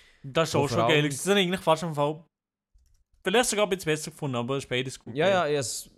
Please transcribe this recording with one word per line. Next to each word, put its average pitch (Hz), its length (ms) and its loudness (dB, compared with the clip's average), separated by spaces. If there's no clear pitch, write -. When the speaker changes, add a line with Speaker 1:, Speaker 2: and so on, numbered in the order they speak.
Speaker 1:
Das 151 260 0
ist - 60 -2
Speaker 2:
Wo 143 80 4
Speaker 1:
auch 143 60 0
schon - 100 0
Speaker 2:
vor 117 80 4
Speaker 1:
geil. 151 140 4
Speaker 2:
allem 147 100 0
Speaker 1:
Das 135 80 -6
ist 175 100 -2
eigentlich 190 320 2
fast 160 220 2
am 165 100 -4
Fall, 147 320 -2
vielleicht 233 260 2
sogar 208 180 2
ein - 20 -8
bisschen 185 220 -4
besser 151 180 -2
gefunden, 143 260 -4
aber 120 220 -2
es 135 60 -6
ist - 60 -16
beides 127 300 -4
gut. 120 140 -16
Speaker 2:
Ja, 151 140 0
Speaker 1:
geil. 196 80 4
Speaker 2:
ja, 170 160 2
ich 147 80 0
has-, - 380 -8